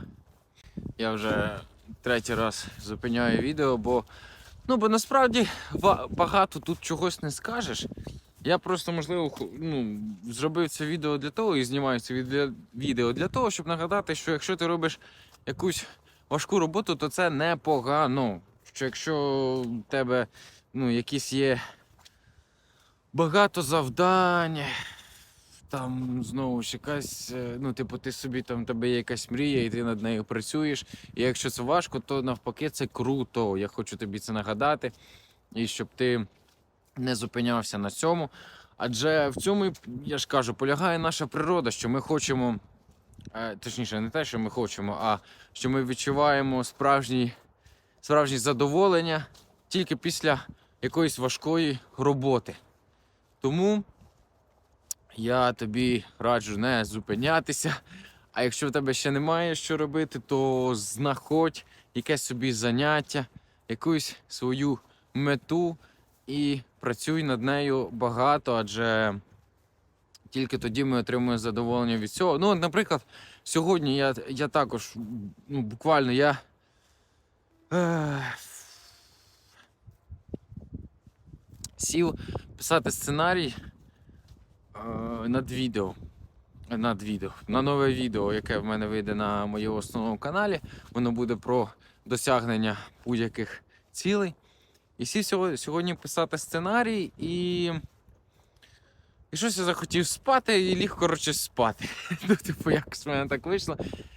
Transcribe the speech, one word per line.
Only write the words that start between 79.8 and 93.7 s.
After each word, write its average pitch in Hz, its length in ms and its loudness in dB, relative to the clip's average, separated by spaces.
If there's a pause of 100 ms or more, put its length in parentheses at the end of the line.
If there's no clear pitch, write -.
сів - 380 0 (420)
писати - 340 2
сценарій, 156 640 0 (1200)
е, 113 540 -6
над 127 220 0
відео. 110 440 -2 (760)
Над 113 320 -2
відео. 98 300 -6 (160)
На 120 140 2
нове 139 300 4
відео, 107 400 0
яке 107 260 -2
в 101 60 -4
мене 107 220 -2
вийде 107 280 -2
на 104 320 -2
моєму 107 300 -2
основному 110 420 -4
каналі. 185 420 -2 (300)
Воно 120 220 0
буде 117 240 0
про 120 320 2 (360)
досягнення 117 720 0 (260)
будь-яких 113 580 -2 (300)